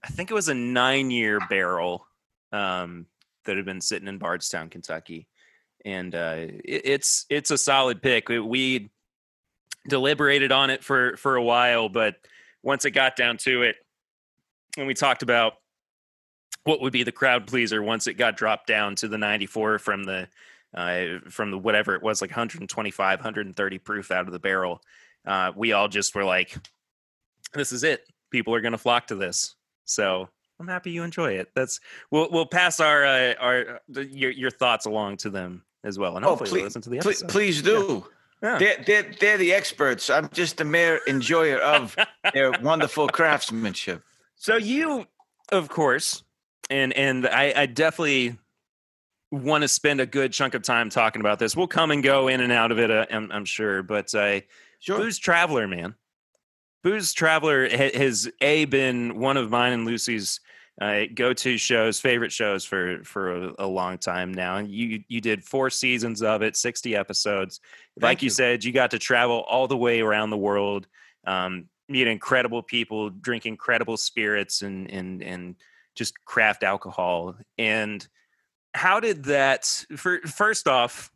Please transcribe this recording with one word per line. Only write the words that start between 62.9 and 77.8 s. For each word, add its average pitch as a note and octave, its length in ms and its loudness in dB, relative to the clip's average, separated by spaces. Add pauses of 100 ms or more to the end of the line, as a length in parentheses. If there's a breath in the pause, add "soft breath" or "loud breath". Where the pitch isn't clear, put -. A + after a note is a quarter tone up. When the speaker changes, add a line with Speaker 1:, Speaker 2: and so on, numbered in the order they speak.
Speaker 1:
for F#2+ 280 -6 (140)
a, D#2+ 140 -10
a G2 60 -4
long F#2 300 -4
time F2+ 380 -4
now. F#2 220 -4
And G#2 140 -6
you, A2 380 -6
you A2+ 140 -6
did G#2+ 200 -2
four C3 280 -2
seasons A#2+ 520 -2
of G#2+ 200 2
it, A2 140 -2
sixty A#2+ 380 -4
episodes. G2 640 -4 (360 loud breath)
Like - 60 -6 (160)
Speaker 2:
Thank - 40 -4
Speaker 1:
you C#3 40 0
Speaker 2:
you. A#2+ 40 0
Speaker 1:
said, A#2+ 340 2
you A#2+ 80 -2
got B2+ 180 4
to A#2 80 -2
travel A#2+ 500 2
all B2+ 180 2
the C3 120 0
way A#2+ 240 2
around G#2+ 260 2
the G#2+ 80 -4
world, G2+ 500 0 (400 soft breath)
um, F#2 440 -4 (180)
meet B2+ 180 2
incredible A#2 560 0
people, A2 460 -4
drink A2 380 -6
incredible A2+ 500 -2
spirits, G#2 640 -2
and, G2 300 -8
and, F#2 320 -8
and F2+ 320 -12 (400 soft breath)
just - 320 -8
craft A2 380 2
alcohol. F2+ 720 -2 (200)
And G#2+ 500 -2 (680)